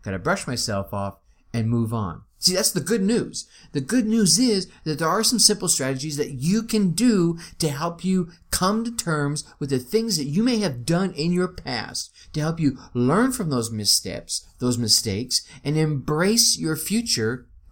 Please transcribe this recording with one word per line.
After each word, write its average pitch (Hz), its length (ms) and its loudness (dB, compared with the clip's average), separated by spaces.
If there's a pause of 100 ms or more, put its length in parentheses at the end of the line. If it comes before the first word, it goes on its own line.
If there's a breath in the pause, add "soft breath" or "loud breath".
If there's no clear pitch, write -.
gotta 95 160 -4
brush - 280 -2
myself 110 460 -4
off 98 260 -6 (360)
and 113 160 0
move 117 240 0
on." 101 280 -4 (160)
See, 185 160 2
that's 196 180 0
the 175 80 0
good 196 220 0
news. 196 440 0 (240 loud breath)
The 143 100 -2
good 208 240 0
news 214 320 4
is 214 300 2 (160 loud breath)
that 156 160 -4
there 160 100 0
are 196 140 2
some 220 160 2
simple 196 300 2
strategies 135 480 -2
that 147 160 -2
you 175 320 0
can 208 260 2
do 170 480 4 (220 loud breath)
to 165 80 0
help 165 360 -6
you 185 260 0 (200 loud breath)
come 214 340 0
to 240 60 -4
terms 147 540 -2 (160 loud breath)
with 131 100 -4
the 131 80 2
things 220 380 0
that 151 80 -2
you 147 180 0
may 240 160 2
have 131 260 -2
done 175 280 2
in 156 200 -2
your 180 140 2
past, - 640 -8 (200 loud breath)
to 151 80 -4
help 160 180 -2
you 143 200 0 (160 loud breath)
learn 160 360 4
from 196 200 -4
those 117 200 -2
missteps, - 760 -2 (140)
those 123 180 2
mistakes, 113 680 0 (160 loud breath)
and 151 140 -2
embrace 156 800 2
your 156 180 -2
future 131 680 -2 (240)